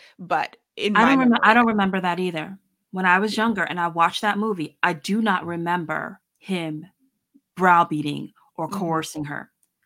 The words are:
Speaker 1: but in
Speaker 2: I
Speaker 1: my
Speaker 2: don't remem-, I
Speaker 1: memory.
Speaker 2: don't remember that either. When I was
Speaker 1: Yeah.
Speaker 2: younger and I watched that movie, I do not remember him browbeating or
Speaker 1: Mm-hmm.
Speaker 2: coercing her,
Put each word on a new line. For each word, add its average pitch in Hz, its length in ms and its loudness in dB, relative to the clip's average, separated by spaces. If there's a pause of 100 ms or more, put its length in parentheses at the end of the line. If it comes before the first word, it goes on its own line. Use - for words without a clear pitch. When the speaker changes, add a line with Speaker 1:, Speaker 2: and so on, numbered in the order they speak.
(180)
Speaker 1:
but 170 380 -6 (200)
in 202 180 -2
Speaker 2:
I 214 100 4
Speaker 1:
my 269 120 4
Speaker 2:
don't - 20 2
remem-, 240 240 4
I 196 60 6
Speaker 1:
memory. 220 60 8
Speaker 2:
don't 240 120 6
remember 196 340 0
that 175 200 -2
either. 180 380 -6 (340)
When 185 120 -4
I 185 140 6
was 208 180 -2
Speaker 1:
Yeah. 220 80 0
Speaker 2:
younger 208 180 0
and 170 180 -4
I 170 80 0
watched 170 340 0
that 208 160 0
movie, 202 440 -4
I 175 120 2
do 190 260 -2
not 202 260 0
remember 170 720 -4 (180)
him 160 480 -6 (720)
browbeating 156 760 2 (240)
or 165 120 -6
Speaker 1:
Mm-hmm. 202 100 -10
Speaker 2:
coercing 160 480 -4
her, - 240 -12 (360)